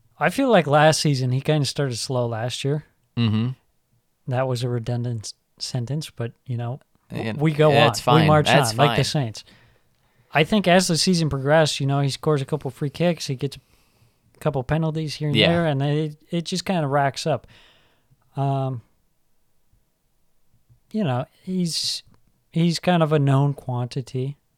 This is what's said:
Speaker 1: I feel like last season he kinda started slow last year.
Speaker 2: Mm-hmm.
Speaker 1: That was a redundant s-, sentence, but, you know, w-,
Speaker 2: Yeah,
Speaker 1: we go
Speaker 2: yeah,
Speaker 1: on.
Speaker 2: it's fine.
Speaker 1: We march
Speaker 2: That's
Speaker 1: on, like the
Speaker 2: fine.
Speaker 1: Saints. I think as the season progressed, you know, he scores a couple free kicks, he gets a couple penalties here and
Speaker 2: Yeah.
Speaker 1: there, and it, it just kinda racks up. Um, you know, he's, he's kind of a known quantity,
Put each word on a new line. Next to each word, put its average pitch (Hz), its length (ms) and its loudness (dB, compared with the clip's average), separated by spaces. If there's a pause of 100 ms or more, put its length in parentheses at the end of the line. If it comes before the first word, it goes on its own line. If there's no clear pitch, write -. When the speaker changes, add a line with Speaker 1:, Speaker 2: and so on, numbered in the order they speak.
(180)
Speaker 1:
I 151 120 0
feel 269 200 0
like 185 160 6
last 147 360 4
season 131 300 0
he 131 100 -2
kinda 151 240 0
started 127 320 -4
slow 123 280 -2
last 117 380 -6
year. 147 220 -4 (320)
Speaker 2:
Mm-hmm. 113 320 0 (800)
Speaker 1:
That 131 200 -2
was 123 160 -2
a 127 60 -2
redundant 120 560 -4
s-, - 80 -14 (260)
sentence, 135 500 -6
but, 117 220 -8 (140)
you 123 120 -6
know, 120 220 -8 (300)
w-, 113 180 -8
Speaker 2:
Yeah, 110 100 -4
Speaker 1:
we 151 160 0
go 151 180 4
Speaker 2:
yeah, 117 120 6
Speaker 1:
on. 113 60 6
Speaker 2:
it's 113 100 -2
fine. 151 240 4
Speaker 1:
We 151 40 4
march 151 200 4
Speaker 2:
That's 123 240 4
Speaker 1:
on, 110 60 -6
like 131 140 4
the 113 120 2
Speaker 2:
fine. 127 300 -2
Speaker 1:
Saints. - 100 -16 (880)
I 147 100 4
think 190 240 0
as 185 200 6
the 165 100 0
season 165 320 2
progressed, 143 500 2
you 139 60 -2
know, 139 160 0
he 139 80 0
scores 147 320 0
a 135 40 -6
couple 143 260 -6
free 147 180 -6
kicks, 165 380 -2
he 135 80 -4
gets 139 220 -6
a - 800 -20
couple 143 240 -2
penalties 156 520 -2
here 151 140 -4
and 147 80 0
Speaker 2:
Yeah. 107 140 0
Speaker 1:
there, 170 140 0
and 139 160 -2
it, 151 360 -4 (120)
it 170 160 -6
just 180 200 -8
kinda 165 220 -2
racks 139 400 -2
up. 139 180 -2 (920)
Um, 135 440 -2 (2000)
you 214 120 -2
know, 127 220 0 (180)
he's, 180 600 -4 (480)
he's 165 280 0
kind 175 240 2
of 151 80 0
a 156 80 4
known 139 340 2
quantity, 127 840 -8 (200)